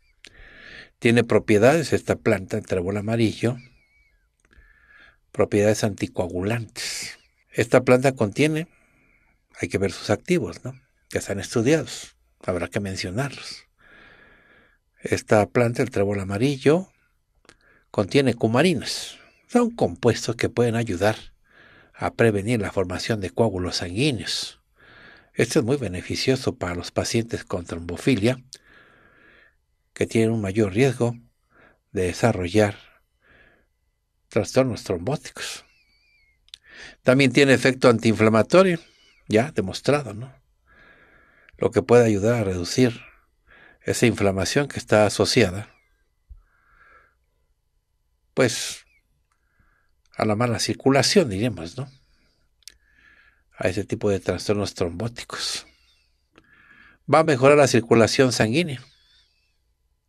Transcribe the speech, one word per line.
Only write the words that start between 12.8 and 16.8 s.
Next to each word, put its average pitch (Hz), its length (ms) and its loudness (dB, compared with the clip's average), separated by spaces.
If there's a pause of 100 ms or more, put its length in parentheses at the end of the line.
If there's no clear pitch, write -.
mencionarlos. 98 840 -10 (1400)
Esta 104 460 2
planta, 120 360 0
el 117 80 -4
trébol 101 300 -2
amarillo, 135 680 0 (1000)